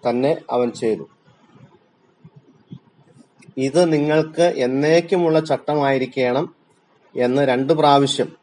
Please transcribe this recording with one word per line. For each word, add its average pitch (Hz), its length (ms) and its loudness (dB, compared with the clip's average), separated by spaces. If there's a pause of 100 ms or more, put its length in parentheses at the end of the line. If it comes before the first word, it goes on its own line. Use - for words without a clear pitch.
തന്നെ 131 280 0 (140)
അവൻ 120 200 -2
ചെയ്തു." 107 380 -6 (2500)
"ഇത് 151 360 0
നിങ്ങൾക്ക് 156 500 0
എന്നേക്കുമുള്ള 160 1000 0
ചട്ടമായിരിക്കണം" 139 1120 -2 (640)
എന്ന് 127 260 0
രണ്ട് 135 300 0
പ്രാവശ്യം 139 600 2 (100)